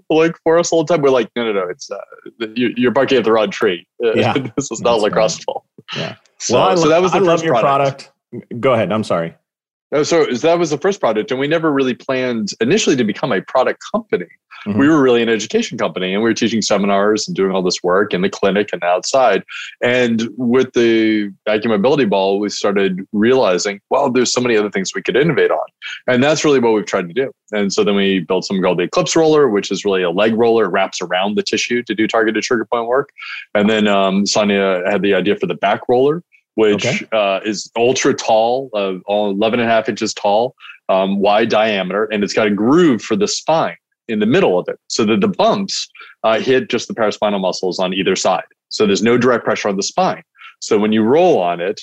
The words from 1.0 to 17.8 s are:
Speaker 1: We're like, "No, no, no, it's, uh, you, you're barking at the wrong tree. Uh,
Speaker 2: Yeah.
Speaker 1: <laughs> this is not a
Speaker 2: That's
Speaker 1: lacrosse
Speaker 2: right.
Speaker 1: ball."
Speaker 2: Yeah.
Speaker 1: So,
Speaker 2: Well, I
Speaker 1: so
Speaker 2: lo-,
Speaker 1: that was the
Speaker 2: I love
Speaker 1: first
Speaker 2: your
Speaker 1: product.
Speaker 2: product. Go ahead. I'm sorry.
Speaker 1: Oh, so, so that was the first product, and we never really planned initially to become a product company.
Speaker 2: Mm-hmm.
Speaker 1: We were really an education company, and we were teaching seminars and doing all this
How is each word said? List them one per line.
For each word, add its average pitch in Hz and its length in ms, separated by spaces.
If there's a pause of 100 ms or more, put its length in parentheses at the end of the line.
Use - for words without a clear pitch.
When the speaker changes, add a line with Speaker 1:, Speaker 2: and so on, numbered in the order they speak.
Speaker 1:
We're 139 80
like, 120 260
"No, 120 80
no, 110 80
no, 92 160
it's, - 220
uh, 98 80 (560)
you, 120 220
you're 123 140
barking 131 280
at 107 60
the 110 80
wrong 107 180
tree. 92 360 (180)
Uh, 113 100
Speaker 2:
Yeah. 117 180
Speaker 1:
<laughs> 127 240
this 135 140
is 107 100
not 120 100
a - 40
Speaker 2:
That's 107 100
Speaker 1:
lacrosse 110 340
Speaker 2:
right. - 80
Speaker 1:
ball." - 200 (300)
Speaker 2:
Yeah. 139 180 (240)
Speaker 1:
So, - 200
Speaker 2:
Well, - 100
I 185 60
Speaker 1:
so 170 80
Speaker 2:
lo-, 156 60
Speaker 1:
that 160 140
was 180 100
the 175 60
Speaker 2:
I - 20
love 170 180
Speaker 1:
first 165 60
Speaker 2:
your 160 100
Speaker 1:
product. 139 560 (220)
Speaker 2:
product. 120 280
Go 135 120
ahead. 101 200
I'm 107 120
sorry. 82 300 (580)
Speaker 1:
Oh, 147 100
so, 160 300
so 123 160
that 170 100
was 165 120
the 147 80
first 202 200
product, 107 320
and 127 80
we 139 80
never 160 260
really 131 220
planned 123 560 (100)
initially 151 360
to 123 80
become 127 260
a 95 120
product 120 380 (140)
company. 113 320 (400)
Speaker 2:
Mm-hmm. 104 140
Speaker 1:
We 139 80
were 160 120
really 120 220
an 113 60
education 117 500
company, 92 340
and 104 120
we 117 40
were 110 60
teaching 110 260
seminars 101 680
and 85 80
doing 95 160
all 95 100
this 90 220